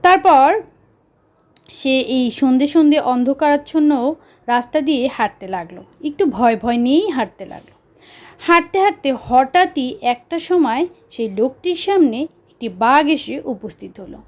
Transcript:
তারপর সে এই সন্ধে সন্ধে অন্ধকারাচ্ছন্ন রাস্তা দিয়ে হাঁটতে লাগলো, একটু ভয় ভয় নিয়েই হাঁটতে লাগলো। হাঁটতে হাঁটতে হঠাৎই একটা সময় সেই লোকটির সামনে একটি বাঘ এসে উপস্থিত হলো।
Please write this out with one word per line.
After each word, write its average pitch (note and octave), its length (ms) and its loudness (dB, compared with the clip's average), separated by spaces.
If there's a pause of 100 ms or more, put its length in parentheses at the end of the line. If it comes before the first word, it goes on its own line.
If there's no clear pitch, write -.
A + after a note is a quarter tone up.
তারপর F4+ 600 4 (1080)
সে C4 280 -2
এই B3+ 320 -2
সন্ধে C4 360 2
সন্ধে D4+ 320 4
অন্ধকারাচ্ছন্ন D4 1160 0 (320)
রাস্তা A#3+ 340 -2
দিয়ে C4+ 260 0
হাঁটতে - 400 -6
লাগলো, F3+ 360 -10 (200)
একটু D4+ 220 -2
ভয় A3+ 320 2
ভয় A#3+ 200 -2
নিয়েই C#4+ 320 2
হাঁটতে B3 360 -6
লাগলো। - 320 -20 (640)
হাঁটতে E4+ 400 0
হাঁটতে F#4+ 420 0
হঠাৎই C4 800 0
একটা A#3+ 380 -4
সময় E4 480 0 (240)
সেই A3+ 180 -6
লোকটির B3+ 460 -4
সামনে D4 460 0
একটি - 480 -12
বাঘ A#3+ 380 2
এসে D4 380 -4
উপস্থিত G3 540 -12
হলো। - 180 -18 (100)